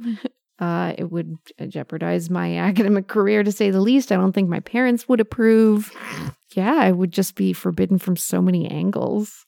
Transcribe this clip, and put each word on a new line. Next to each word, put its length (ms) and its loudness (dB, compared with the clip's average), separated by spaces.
Uh, 400 -2
it 120 -8
would 220 -6
jeopardize 600 -6
my 300 -2
academic 480 2
career, 360 2
to 80 0
say 200 0
the 100 2
least. 300 2
I 60 4
don't 160 2
think 160 2
my 100 -2
parents 500 0
would 100 4
approve. 720 4
Yeah, 200 2
I 160 4
would 200 0
just 220 -2
be 200 -2
forbidden 440 0
from 180 0
so 280 -2
many 260 0
angles. 800 -4